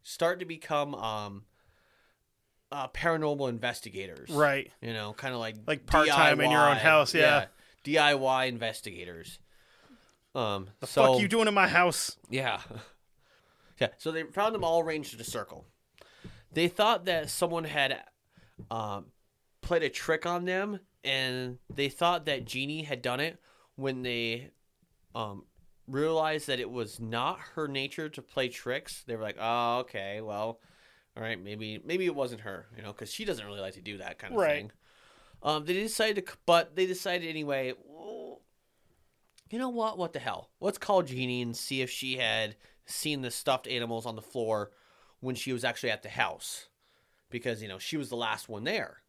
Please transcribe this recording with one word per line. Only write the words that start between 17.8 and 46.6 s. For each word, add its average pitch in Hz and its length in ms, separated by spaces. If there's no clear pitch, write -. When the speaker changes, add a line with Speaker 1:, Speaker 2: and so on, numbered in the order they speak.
Speaker 1:
um, 107 440
played 165 220
a 139 60
trick 160 360
on 175 180
them, 190 380
and 127 540
they 139 140
thought 170 380
that 135 180
Jeannie 143 400
had 135 180
done 127 200
it 165 200
when 135 260
they, 120 500
um, 107 300
realized 156 600
that 131 120
it 110 100
was 117 300
not 117 400
her 151 140
nature 139 400
to 147 120
play 131 280
tricks. - 580
They 120 80
were 110 80
like, 104 160
"Oh, 117 400
okay, 101 400
well, 110 400
all 113 80
right, 110 180
maybe, 107 440
maybe 180 200
it 165 80
wasn't 123 280
her," 95 340
you - 60
know, 104 100
'cause 104 220
she 220 100
doesn't 131 220
really 101 160
like 95 140
to - 60
do 101 180
that 90 200
kind - 140
of 214 80
Speaker 2:
Right. 151 160
Speaker 1:
thing. 107 140
Um, 151 220
they 165 100
decided 214 520
to - 80
c-, - 120
but 165 300
they 185 100
decided 180 440
anyway, 139 460
"Well, - 560
you 220 80
know 262 120
what? 220 280
What 170 140
the 135 80
hell? - 400
Let's 202 180
call 190 240
Jeannie 127 400
and 117 140
see 131 260
if 127 80
she 131 280
had 110 400
seen 147 300
the 123 80
stuffed - 380
animals 117 400
on 113 80
the 110 60
floor 110 500
when 127 160
she 131 180
was 120 100
actually 120 280
at 107 100
the 104 80
house." - 600